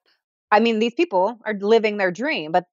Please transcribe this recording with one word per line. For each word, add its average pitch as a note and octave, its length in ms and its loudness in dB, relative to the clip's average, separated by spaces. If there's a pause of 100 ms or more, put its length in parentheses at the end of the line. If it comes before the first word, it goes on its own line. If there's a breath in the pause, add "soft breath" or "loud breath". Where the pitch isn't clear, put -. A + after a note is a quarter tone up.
(520)
I G#3+ 100 6
mean, A3+ 180 0
these A3+ 140 0
people A3 520 -2
are G#3+ 140 -6
living G#3 380 2
their F#3+ 140 0
dream, F#3+ 420 -6
but, F3+ 200 0